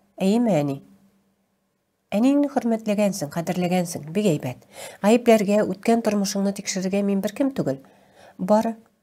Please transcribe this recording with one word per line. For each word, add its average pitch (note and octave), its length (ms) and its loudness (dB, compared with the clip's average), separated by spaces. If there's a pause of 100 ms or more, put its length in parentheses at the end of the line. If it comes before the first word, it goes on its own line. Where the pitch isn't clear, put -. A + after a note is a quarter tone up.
(220)
Әйеме, G#3+ 400 2
әни?» C#3 160 -2 (1400)
«Әниеңне C#4 400 2
хөрмәтләгәнсең, G#3+ 800 -2
кадерләгәнсең, F3 800 -2
бик G#3 160 2
әйбәт. C#3+ 400 -4 (320)
Гаепләргә, G#3+ 640 4
үткән A3+ 400 0
тормышыңны G3 480 0
тикшерергә G3 480 -4
мин G3+ 240 0
беркем C4+ 240 -2
түгел. C#3 320 -4 (560)
Бары G#3+ 380 0 (280)